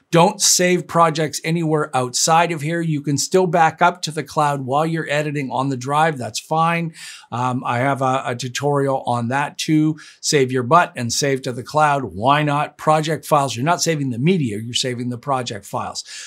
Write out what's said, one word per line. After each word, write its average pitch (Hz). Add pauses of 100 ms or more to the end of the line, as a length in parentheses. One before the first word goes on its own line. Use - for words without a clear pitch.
Don't 180
save 180
projects 160
anywhere 160
outside 160
of 156
here. 165
You 160
can 143
still 185
back 160
up 180
to 156
the 147
cloud 143
while 135
you're 160
editing 147
on 127
the 135
drive. 143
That's 113
fine. 165 (360)
Um, 123
I 123
have 131
a, 131
a 127
tutorial 139
on 120
that 139
too. 156 (220)
Save 135
your 127
butt 160
and 120
save 135
to 131
the 120
cloud. 143
Why 117
not? 147
Project 156
files. 139
You're 120
not 170
saving 143
the 113
media. 143
You're 117
saving 123
the 123
project 123
files. 107 (220)